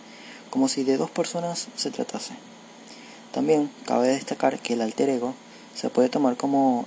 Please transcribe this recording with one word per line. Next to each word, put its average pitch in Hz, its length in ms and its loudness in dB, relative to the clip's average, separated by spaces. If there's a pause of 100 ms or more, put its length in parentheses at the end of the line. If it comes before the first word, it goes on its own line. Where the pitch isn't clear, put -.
(500)
como 135 180 2
si 135 160 2
de 135 120 4
dos 160 140 -2
personas 170 680 -2
se 143 140 -2
tratase. - 440 -6 (960)
También 147 380 2 (140)
cabe 123 240 2
destacar 135 500 0
que - 160 -4
el 117 60 0
alter 117 280 0
ego 127 260 0 (400)
se - 160 -4
puede 123 180 4
tomar 131 280 2
como 135 500 2